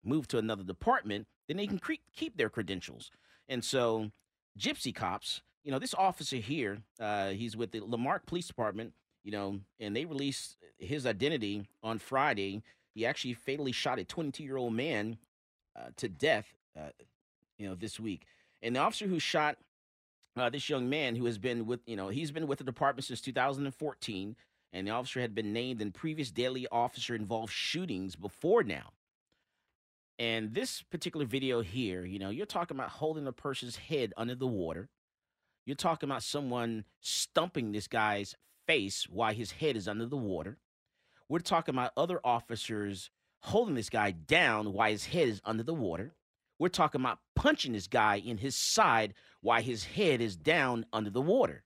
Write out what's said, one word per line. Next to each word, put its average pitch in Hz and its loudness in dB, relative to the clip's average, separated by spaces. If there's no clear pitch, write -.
move 139 0
to 127 0
another 107 0
department, 101 0
then 160 -4
they 202 -2
can 202 -4
cre-, - -6
keep - -8
their 110 2
credentials. 90 -6
And 123 -4
so 113 2
gypsy 135 -2
cops, - -4
you 143 -6
know, 135 0
this 247 -4
officer 175 2
here, 110 -2
uh, 104 0
he's 104 -4
with 113 -4
the 113 -6
Lamarck 120 -2
Police 175 -4
Department, 110 -4
you 104 -8
know, 101 -4
and 104 -4
they 135 0
released 151 -4
his 135 -4
identity 107 0
on 110 -4
Friday. 110 0
He 110 -2
actually 123 -2
fatally 139 -4
shot 127 0
a 95 -4
twenty-two-year-old 135 -4
man, 113 -2
uh, - -14
to - -4
death, 139 2
uh, 76 -10
you 104 -8
know, 95 -6
this 101 -8
week. 107 -6
And 117 0
the 135 4
officer 202 2
who 175 2
shot, 151 4
uh, 120 4
this 135 -4
young 127 2
man 135 2
who 123 0
has 113 0
been 117 0
with, 120 -2
you 113 -6
know, 95 -4
he's 143 -2
been 156 -2
with 139 0
the 139 -12
department 135 0
since 123 -6
two 131 -6
thousand 135 0
and 131 -4
fourteen, 107 -6
and 92 -4
the 104 -2
officer 127 -2
had 117 -2
been 104 -2
named 120 -2
in 104 -4
previous 156 -4
daily 127 0
officer-involved 113 -2
shootings 95 -4
before 165 4
now. 71 -4
And 113 -2
this 240 -4
particular 160 -4
video 127 0
here, 92 -2
you 95 -6
know, 98 -4
you're 156 -4
talking 170 -4
about 131 -4
holding 156 -4
a 127 -4
person's 127 -6
head 127 -2
under 120 -4
the 131 -2
water. 92 -2
You're 143 -4
talking 160 2
about 131 -2
someone 120 -2
stumping - 0
this 104 -4
guy's 107 0
face 107 2
while 110 2
his 110 -4
head 147 2
is 101 -2
under 107 -2
the 135 -6
water. 101 -4
We're 165 0
talking 165 2
about 127 0
other 175 2
officers 110 -2
holding 214 2
this 113 -2
guy 104 4
down 107 4
while 107 4
his 104 -2
head 151 4
is 101 -2
under 113 -2
the 156 -2
water. 107 -2
We're 180 2
talking 151 4
about 127 0
punching 160 4
this 98 -4
guy 107 6
in 113 -4
his 127 -4
side 117 4
while 117 6
his 113 -4
head 156 4
is 104 0
down 127 4
under 110 0
the 117 0
water. 180 4